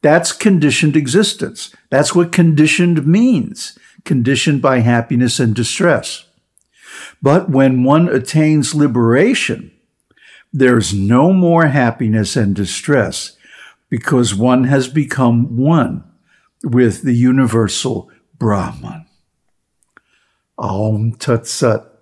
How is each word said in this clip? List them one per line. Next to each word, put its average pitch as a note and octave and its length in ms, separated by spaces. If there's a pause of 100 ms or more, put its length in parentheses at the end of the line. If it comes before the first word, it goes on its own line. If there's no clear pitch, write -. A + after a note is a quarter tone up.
That's E3 300
conditioned D#3 640
existence. - 760 (160)
That's D3 240
what F3 180
conditioned D#3+ 760
means, G#3 720 (260)
conditioned C3+ 580
by C3 180
happiness A#2+ 600
and A2+ 160
distress. B2+ 680 (960)
But D#3+ 280
when C3 340
one D3+ 260
attains D3+ 680
liberation, C3 960 (800)
there's A#2+ 420
no A#2 380
more E3+ 360
happiness A#2 680
and G2+ 180
distress G2+ 840 (520)
because A#2+ 460
one B2+ 300
has C3 220
become B2+ 680
one C#3 480 (600)
with A#2 400
the C3 100
universal A#2+ 1000 (260)
Brahman. F2 680 (1500)
Aum G#2+ 560
Tat - 340
Sat. A2+ 380 (160)